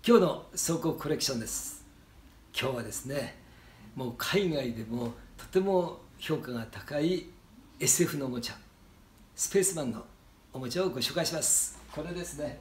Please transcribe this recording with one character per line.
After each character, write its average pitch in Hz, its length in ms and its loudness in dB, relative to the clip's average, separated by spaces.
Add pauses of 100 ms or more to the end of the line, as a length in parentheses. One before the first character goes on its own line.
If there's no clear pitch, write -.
今 233 120 10
日 190 60 10
の - 240 0 (100)
倉 165 240 0
庫 160 140 2
コ - 140 -6
レ 156 80 2
ク - 60 -2
シ 143 80 0
ョ 127 60 -2
ン - 20 -2
で 107 80 -4
す。 - 380 -8 (760)
今 131 120 0
日 123 60 -2
は 113 40 -4
で 107 80 -8
す - 140 -8
ね、 135 320 -4 (580)
も 131 140 -4
う 113 100 -6
海 190 320 2
外 127 240 0
で 110 80 -6
も 117 300 -4 (240)
と - 80 -16
て - 160 2
も 185 400 2 (180)
評 156 200 -2
価 127 120 -8
が 113 180 -4
高 - 300 -6
い 165 280 2 (520)
エ - 80 0
ス - 160 6
エ 165 40 6
フ 147 120 -4
の 135 80 -2
お - 20 -2
も 123 120 -2
ち - 100 -6
ゃ、 - 80 -14 (760)
ス - 140 -2
ペ 196 100 6
ー - 20 6
ス 180 140 2
マ 151 80 -2
ン 117 80 0
の 101 120 -8 (480)
お 135 60 -10
も 127 100 -6
ち 170 120 0
ゃ 190 40 4
を 185 60 4
ご 131 80 -4
紹 - 160 -2
介 170 100 2
し 160 80 -2
ま 156 80 -2
す。 - 380 2 (160)
こ 151 80 -6
れ 175 100 -6
で 175 120 -6
す - 140 -10
ね。 123 220 -6